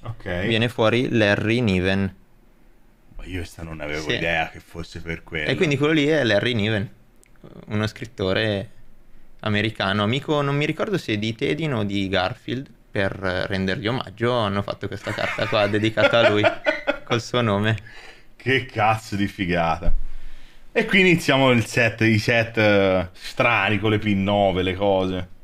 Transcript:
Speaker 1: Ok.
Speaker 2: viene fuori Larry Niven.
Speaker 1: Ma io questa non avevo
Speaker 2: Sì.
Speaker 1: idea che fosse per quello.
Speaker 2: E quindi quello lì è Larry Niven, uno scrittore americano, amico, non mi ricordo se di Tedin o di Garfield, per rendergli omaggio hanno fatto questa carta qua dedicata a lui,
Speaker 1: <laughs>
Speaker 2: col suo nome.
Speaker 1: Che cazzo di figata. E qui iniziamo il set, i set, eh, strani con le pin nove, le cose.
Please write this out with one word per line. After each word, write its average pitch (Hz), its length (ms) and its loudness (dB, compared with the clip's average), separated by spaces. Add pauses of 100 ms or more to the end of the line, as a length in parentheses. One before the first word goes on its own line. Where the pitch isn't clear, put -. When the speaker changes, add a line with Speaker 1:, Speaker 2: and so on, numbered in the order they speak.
Speaker 1:
Ok. 95 460 -6
Speaker 2:
viene 113 200 2
fuori 117 440 2
Larry 107 500 2
Niven. 95 540 0 (1000)
Speaker 1:
Ma - 80 -10
io 90 120 -10
questa 85 240 -10
non 80 200 -10
avevo 76 280 -6
Speaker 2:
Sì. - 60 0
Speaker 1:
idea 80 340 -2
che 82 100 -18
fosse 85 420 -12
per 82 220 -8
quello. 78 240 -6
Speaker 2:
E 131 80 0
quindi 147 220 0
quello 147 160 2
lì 147 140 2
è 151 160 2
Larry 110 320 2
Niven, 107 340 0 (760)
uno 107 180 -2
scrittore 107 840 -2 (720)
americano, 104 600 -2
amico, 131 400 0
non 139 140 -2
mi 147 100 0
ricordo 190 320 -4
se 107 220 -4
di 113 160 -4
Tedin 156 400 -2
o 110 80 -2
di 101 260 -2
Garfield, 95 580 -4 (220)
per 98 220 -2
rendergli 95 720 -4
omaggio 117 500 -2
hanno 101 280 -2
fatto - 240 -6
questa 104 240 -8
carta - 340 -4
qua 104 220 2
dedicata 110 500 2
a 117 120 6
lui, 104 120 2
Speaker 1:
<laughs> - 640 -2
Speaker 2:
col 117 160 -2
suo 123 200 -2
nome. 107 360 2 (580)
Speaker 1:
Che 123 300 0
cazzo 110 500 0
di 98 120 0
figata. 85 680 2 (800)
E 220 120 2
qui 196 160 2
iniziamo 151 500 4
il 117 140 4
set, 113 340 0
i 110 180 4
set, 113 400 0
eh, 98 540 4
strani 107 680 0
con 107 140 0
le 107 80 2
pin 101 240 2
nove, 98 400 4
le 92 100 0
cose. 92 540 0 (160)